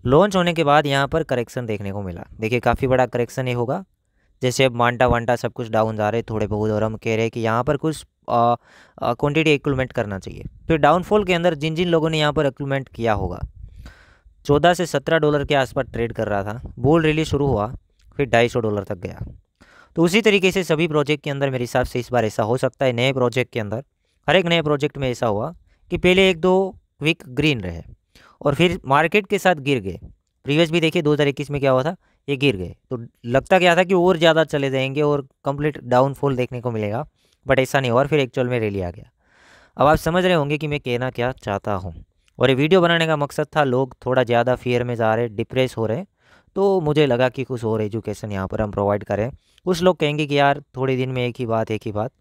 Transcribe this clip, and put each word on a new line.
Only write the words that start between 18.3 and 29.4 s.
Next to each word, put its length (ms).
सौ 120
डॉलर 240
तक 140
गया। 260
तो 60
उसी 180
तरीके 320
से 120
सभी 240
प्रोजेक्ट 360
के 60
अंदर 200
मेरे 120
हिसाब 240
से 120
इस 140
बार 120
ऐसा 180
हो 140
सकता 300
है। 60
नए 200
प्रोजेक्ट 400
के 80
अंदर, 220
हर 80
एक 100
नए 160
प्रोजेक्ट 360
में 120
ऐसा 160
हुआ 280
कि 80
पहले 320
एक 100
दो 360
वीक 260
ग्रीन 320
रहे 220
और 140
फिर 320
मार्केट 400
के 120
साथ 160